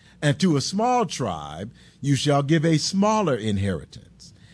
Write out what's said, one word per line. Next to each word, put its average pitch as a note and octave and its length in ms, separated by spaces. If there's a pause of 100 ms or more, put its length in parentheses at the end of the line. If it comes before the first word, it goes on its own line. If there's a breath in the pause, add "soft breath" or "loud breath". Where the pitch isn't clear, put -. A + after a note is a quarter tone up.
(220 soft breath)
and D3 160
to E3+ 180
a C3+ 40
small A#3 440
tribe F2 680 (280 soft breath)
you C#3 140
shall C#3+ 300
give D3+ 200
a D#3+ 140
smaller G3 560
inheritance. G2+ 1000 (220 soft breath)